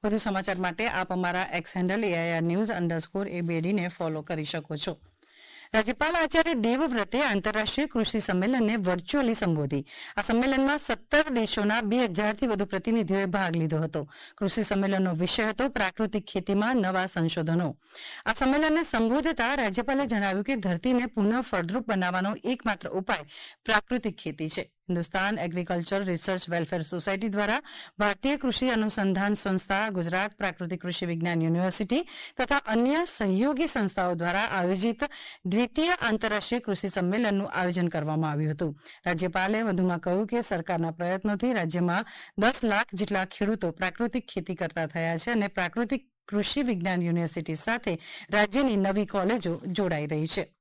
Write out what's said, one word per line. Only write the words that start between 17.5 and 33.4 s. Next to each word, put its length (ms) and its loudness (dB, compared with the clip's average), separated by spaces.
આ 80 2
સંમેલનને 500 2
સંબોધતા 720 2
રાજ્યપાલે 520 0
જણાવ્યું 360 0
કે 120 0
ધરતીને 500 0
પુનઃ 360 2
ફળદ્રુપ 460 -2
બનાવવાનો 560 0
એકમાત્ર 460 -2
ઉપાય 360 -2
પ્રાકૃતિક 500 2
ખેતી 340 -6
છે. 220 -6
હિન્દુસ્તાન 500 0
એગ્રીકલ્ચર 640 -2
રિસર્ચ 460 -2
વેલફેર 320 -2
સોસાયટી 480 -2
દ્વારા 320 0
ભારતીય 380 2
કૃષિ 320 0
અનુસંધાન 640 2
સંસ્થા, 560 0
ગુજરાત 480 -2
પ્રાકૃતિક 440 -4
કૃષિ 240 -4
વિજ્ઞાન 360 0
યુનિવર્સિટી 680 0
તથા 200 2
અન્ય 480 2
સહયોગી 640 0